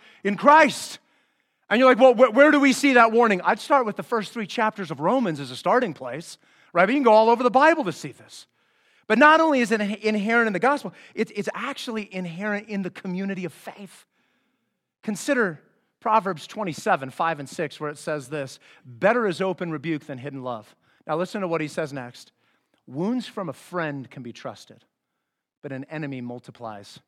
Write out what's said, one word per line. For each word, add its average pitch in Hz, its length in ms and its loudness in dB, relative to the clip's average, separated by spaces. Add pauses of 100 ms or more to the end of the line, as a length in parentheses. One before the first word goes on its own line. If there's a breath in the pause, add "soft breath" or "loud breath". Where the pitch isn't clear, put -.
(240 soft breath)
in 196 120 -2
Christ. 285 640 4 (720)
And 208 80 2
you're 262 100 6
like, 226 120 4
"Well, 262 140 8
wh-, 226 200 4
where 285 160 8
do 294 80 4
we 277 140 4
see 277 220 2
that 226 180 6
warning?" 220 320 2
I'd 202 160 0
start 269 260 2
with 202 80 -6
the 196 80 -10
first 214 300 -4
three 226 160 -8
chapters 214 420 -4
of 147 80 -10
Romans 180 400 0
as 139 140 -10
a 127 40 -12
starting 202 380 0
place, 131 440 -14 (340 soft breath)
right? 185 140 4
But 208 60 0
you 269 40 2
can 294 80 2
go 226 80 8
all 220 180 8
over 233 140 2
the 247 60 4
Bible 294 340 4
to 175 80 -4
see - 180 -12
this. - 380 -20 (580)
But 320 120 2
not 302 220 8
only 311 200 2
is 220 100 0
it 220 100 0
in-, 208 220 -4
inherent 214 460 0
in 214 60 -4
the 180 40 -2
gospel, 254 340 -2 (220 loud breath)
it's, 226 220 -4
it's 202 180 -6
actually 220 580 -10
inherent 190 560 -8
in 202 140 -6
the 180 80 -6
community 190 540 -8
of 160 80 -10
faith. - 540 -20 (1000)
Consider 214 560 -2 (400)
Proverbs 196 460 -2
twenty-seven, 190 640 -4
five 165 280 -4
and 139 100 -12
six, - 320 -10
where 151 80 -8
it 147 80 -10
says 147 320 -10
this, 143 300 -10 (260 soft breath)
"Better 196 420 0
is 180 140 -4
open 185 300 -6
rebuke 156 340 -6
than 131 140 -12
hidden 135 240 -12
love." 120 340 -12 (300)
Now 156 100 -4
listen 180 240 -6
to 185 80 -4
what 165 140 -2
he 151 60 -6
says 143 260 -8
next. 120 360 -14 (560)
"Wounds 196 400 -6
from 196 220 -10
a 127 60 -10
friend 147 560 -8
can 135 120 -16
be 117 100 -14
trusted, 107 520 -18 (800)
but 143 100 -12
an 131 120 -12
enemy 143 360 -10
multiplies 120 880 -14